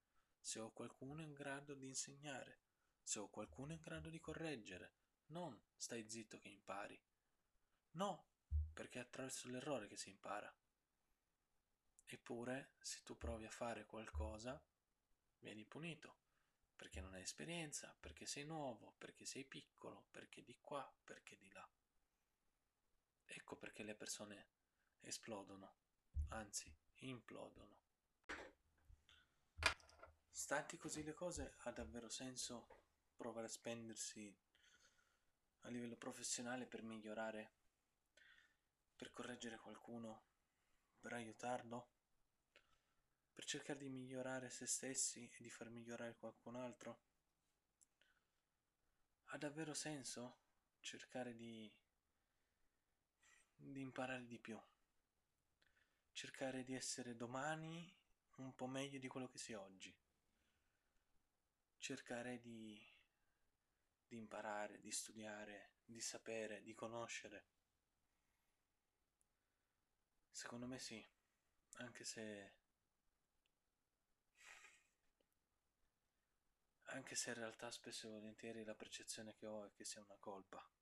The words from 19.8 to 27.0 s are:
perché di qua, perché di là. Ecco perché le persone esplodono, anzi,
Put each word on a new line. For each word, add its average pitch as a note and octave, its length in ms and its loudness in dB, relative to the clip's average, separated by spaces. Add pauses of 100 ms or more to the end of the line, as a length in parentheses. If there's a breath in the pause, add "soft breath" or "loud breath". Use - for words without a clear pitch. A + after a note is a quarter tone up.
perché - 320 -8
di - 180 -10
qua, - 320 0 (120)
perché - 320 -12
di F#3+ 160 -18
là. - 160 -10 (1600)
Ecco - 320 -4
perché G#2+ 280 -6
le G#2+ 100 0
persone G#2 540 -4 (520 soft breath)
esplodono, G2 760 -4 (540)
anzi, - 460 0 (260)